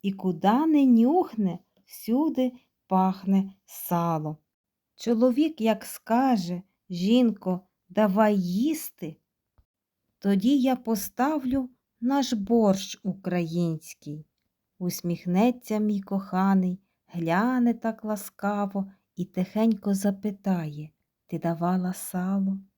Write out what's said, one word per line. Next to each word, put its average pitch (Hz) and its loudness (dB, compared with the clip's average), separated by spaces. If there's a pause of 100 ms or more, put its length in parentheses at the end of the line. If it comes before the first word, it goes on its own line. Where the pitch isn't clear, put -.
І 196 -2
куда 196 0
не 294 4
нюхне, 226 2 (260)
всюди 254 -2 (340)
пахне 190 0 (120)
сало. 160 -4 (580)
Чоловік 254 0
як 214 0
скаже: 220 0 (280)
"Жінко, 196 2 (280)
давай 208 2
їсти", 185 -4 (1000)
тоді 202 2
я 254 4
поставлю 254 -2 (300)
наш 262 0
борщ 208 2
український. 165 -4 (520)
Усміхнеться 180 -2
мій 208 0
коханий, 190 0 (260)
гляне 226 0
так 226 -6
ласкаво 202 -4 (240)
і 180 -6
тихенько 202 -2
запитає: 190 -4 (360)
"Ти 165 -6
давала 175 -2
сало?" 190 -4 (200)